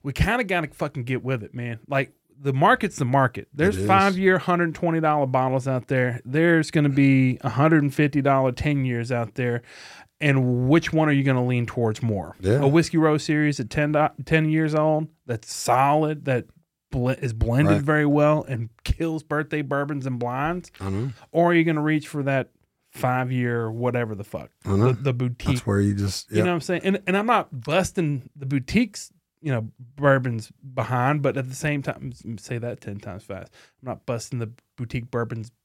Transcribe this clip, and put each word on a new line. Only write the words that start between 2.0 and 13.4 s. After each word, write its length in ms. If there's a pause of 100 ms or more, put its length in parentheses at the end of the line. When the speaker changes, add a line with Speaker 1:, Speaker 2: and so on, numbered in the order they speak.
Speaker 1:
the 100
market's 420
the 100
market. 480
There's 240
Speaker 2:
It 40
is. 60
Speaker 1:
five-year 520
hundred 340
twenty 280
dollar 260
bottles 400
out 220
there. 360
There's 460
gonna 180
be 520
a 80
hundred 340
and 100
fifty 280
dollar 320
ten 320
years 260
out 240
there. 260 (600)
And 480
which 240
one 160
are 20
you 120
gonna 220
lean 220
towards 340
more? 380
Speaker 2:
Yeah. 240
Speaker 1:
A 40
Whiskey 300
Row 220
series 400